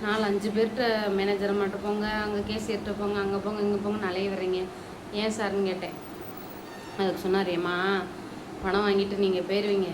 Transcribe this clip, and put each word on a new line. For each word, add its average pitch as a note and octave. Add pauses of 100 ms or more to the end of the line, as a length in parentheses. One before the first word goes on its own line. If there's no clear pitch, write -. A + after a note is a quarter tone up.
நாலு G#3+
அஞ்சு G3+
பேர்கிட்ட A3 (320)
மேனேஜரை G3+
மட்டும் G3
போங்க, G#3 (180)
அங்கே G#3
கேஷியர்கிட்ட G#3+
போங்க, G3+
அங்கே G3
போங்க, G#3
இங்கே G3+
போங்கன்னு G3+
அலைய F#3+
வர்றீங்க, F#3 (600)
ஏன் A3
சார்ன்னு?" G3
கேட்டேன். F3+ (1000)
அதுக்கு F#3+
சொன்னார், F#3
ஏம்மா, F3 (880)
பணம் G3
வாங்கிட்டு G3
நீங்க F#3 (100)
போயிருவீங்க G3